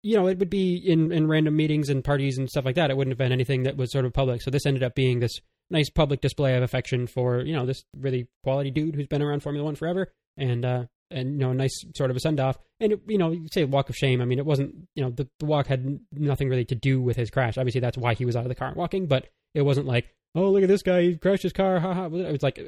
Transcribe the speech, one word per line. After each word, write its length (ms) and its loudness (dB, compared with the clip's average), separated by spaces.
you 140 2
know, 120 4
it 100 0
would 100 0
be 280 2
in, 360 2
in 160 2
random 260 4
meetings 360 2
and 120 0
parties 360 0
and 100 -2
stuff 160 -2
like 120 -2
that. 140 4
It 60 -2
wouldn't 160 0
have 60 -4
been 140 2
anything 320 0
that 120 -2
was 160 -2
sort 140 2
of 80 -4
public. 260 0
So 100 -6
this 140 0
ended 180 0
up 120 -2
being 260 2
this 180 -2
nice 220 0
public 320 2
display 340 2
of 60 2
affection 440 -2
for, 360 0
you 100 -4
know, 140 -2
this 180 -4
really 320 -4
quality 280 0
dude 240 -2
who's 120 -4
been 140 -2
around 220 -2
Formula 240 -4
One 80 -4
forever. 360 -4
And, 260 -2
uh, 200 -2
and, 220 -6
you 60 -4
know, 120 0
a 40 0
nice 300 -2
sort 160 -2
of 60 -4
a 40 -4
send-off. 360 0
And, 140 2
it, 120 -2
you 120 0
know, 120 2
you 220 -6
say 120 2
walk 260 0
of 40 -8
shame. 280 2
I 20 0
mean, 140 0
it 80 -4
wasn't, 480 -2
you 100 -4
know, 60 -2
the, 180 -6
the 60 -8
walk 220 2
had 140 0
n-, 200 -4
nothing 360 -2
really 160 0
to 100 -4
do 260 2
with 160 0
his 140 -2
crash. 280 0
Obviously, 240 0
that's 160 -2
why 160 0
he 100 -2
was 120 0
out 80 -2
of 40 -6
the 60 -6
car 140 -6
and 80 -10
walking, 300 -2
but 200 2
it 80 2
wasn't 240 2
like, 200 0
"Oh, 160 2
look 120 4
at 60 6
this 140 4
guy, 200 4
he 140 2
crashed 280 2
his 80 -2
car, 280 2
ha 140 -2
ha." 120 -2
It 260 -4
was 100 -4
like, 260 0